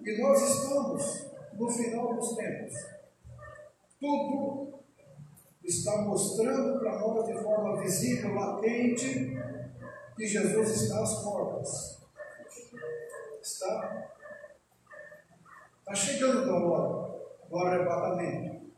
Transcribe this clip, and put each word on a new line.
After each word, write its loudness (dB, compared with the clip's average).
E 0
nós 8
estamos 2
no 0
final 0
dos -2
tempos. -6
Tudo -2
está 2
mostrando 2
para 0
nós 2
de -2
forma 2
visível, 0
latente, 2
que -6
Jesus 4
está 2
às -2
portas. -4
Está, -4
está -8
chegando 4
a 4
hora 2
do -4
arrebatamento. 0